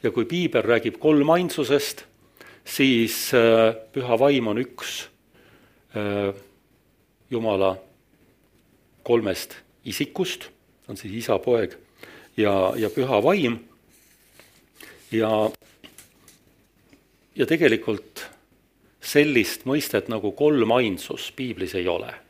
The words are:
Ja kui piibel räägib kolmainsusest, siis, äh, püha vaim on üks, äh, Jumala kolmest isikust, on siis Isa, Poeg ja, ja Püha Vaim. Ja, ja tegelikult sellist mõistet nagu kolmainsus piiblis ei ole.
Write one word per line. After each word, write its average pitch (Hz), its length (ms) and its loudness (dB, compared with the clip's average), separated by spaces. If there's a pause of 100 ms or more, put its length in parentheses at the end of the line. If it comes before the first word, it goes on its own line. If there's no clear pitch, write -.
Ja 117 80 2
kui 117 140 0
piibel 170 380 0
räägib 110 360 0
kolmainsusest, 151 1040 2 (600)
siis, 120 720 0
äh, 113 400 6 (180)
püha 123 260 -2
vaim 135 280 4
on 107 120 -2
üks, - 500 -10 (880)
äh, 101 380 -4 (960)
Jumala 98 460 0 (1300)
kolmest 107 540 -2 (280)
isikust, - 640 -6 (400)
on 107 80 -14
siis 98 160 -14
Isa, 110 260 -2
Poeg 113 360 0 (600)
ja, 98 400 2
ja 107 140 -2
Püha 127 320 0
Vaim. 135 360 0 (1500)
Ja, 110 400 0 (1800)
ja - 120 0
tegelikult 117 800 0 (720)
sellist 143 680 0
mõistet 135 460 -2
nagu 101 240 -4
kolmainsus 117 1000 0
piiblis 101 380 -8
ei 90 140 -2
ole. 85 240 -4 (180)